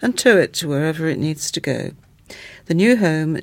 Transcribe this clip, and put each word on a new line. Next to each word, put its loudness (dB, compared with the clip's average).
and -2
tow 6
it 2
to -6
wherever -2
it -2
needs -4
to -6
go. -6
The 0
new 4
home 0